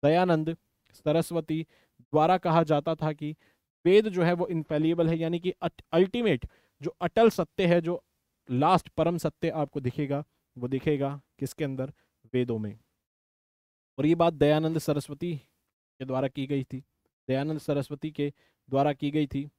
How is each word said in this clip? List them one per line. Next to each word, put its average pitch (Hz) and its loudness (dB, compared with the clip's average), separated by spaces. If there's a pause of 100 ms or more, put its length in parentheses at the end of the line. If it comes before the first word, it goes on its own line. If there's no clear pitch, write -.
दयानंद 165 2 (360)
सरस्वती 160 -2 (340)
द्वारा 160 2
कहा 165 2
जाता 156 0
था 156 -4
कि 151 -10 (500)
वेद 214 6
जो 180 0
है 175 4
वो 170 -2
इनफैलिबल 160 0
है, 165 0
यानी 165 -2
कि 180 -4
अट-, - -8 (100)
अल्टीमेट 190 2 (340)
जो 147 -8
अटल 214 4
सत्य 185 -2
है, 175 4
जो 170 -6 (480)
लास्ट 160 2
परम 165 0
सत्य 160 -4
आपको 147 -6
दिखेगा, 139 -4 (340)
वो 123 -6
दिखेगा 139 -2 (180)
किसके 143 -6
अंदर? 131 -6 (400)
वेदों 120 0
में। 104 -8 (1160)
और 139 -2
ये 165 4
बात 170 2
दयानंद 156 2
सरस्वती 147 -6 (580)
के 131 -10
द्वारा 131 -4
की 135 -6
गई 139 -2
थी, 135 -12 (440)
दयानंद 143 -2
सरस्वती 143 -4
के 143 -4 (360)
द्वारा 139 2
की 143 -4
गई 147 0
थी 143 -6